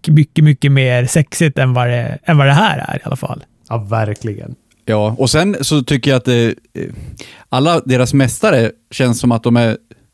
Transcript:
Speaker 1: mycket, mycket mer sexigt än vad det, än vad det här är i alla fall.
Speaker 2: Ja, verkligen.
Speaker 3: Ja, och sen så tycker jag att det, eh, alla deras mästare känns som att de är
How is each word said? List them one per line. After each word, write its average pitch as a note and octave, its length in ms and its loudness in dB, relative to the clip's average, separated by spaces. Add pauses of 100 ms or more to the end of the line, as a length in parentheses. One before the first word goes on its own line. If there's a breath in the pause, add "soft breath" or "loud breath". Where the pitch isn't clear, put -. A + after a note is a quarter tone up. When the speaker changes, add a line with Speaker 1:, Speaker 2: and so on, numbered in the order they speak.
Speaker 1:
mycket, D#3 360 4
mycket C#3+ 280 2
mer B2+ 340 2
sexigt D3+ 520 -2
än C3 160 0
vad B2 140 0
det, A#2+ 360 -4
än D#3+ 140 2
vad C#3 100 4
det C#3 60 2
här F#3 240 2
är - 200 -8
i - 60 -6
alla - 120 -4
fall. - 280 -10 (260)
Speaker 2:
Ja, A2+ 80 -6
verkligen. G#2+ 800 -6 (300)
Speaker 3:
Ja, G#2+ 320 0
och C3 120 0
sen F3+ 320 0
så C#3+ 220 0
tycker C#3 280 -2
jag C3 60 2
att - 80 -2
det, A#2+ 220 2
eh, G2+ 60 0 (960 loud breath)
alla D3+ 300 0
deras B2+ 340 0
mästare C3+ 580 2 (200)
känns B2 280 -2
som A#2+ 120 0
att A2+ 120 -2
de A#2+ 140 2
är A2+ 200 2 (360)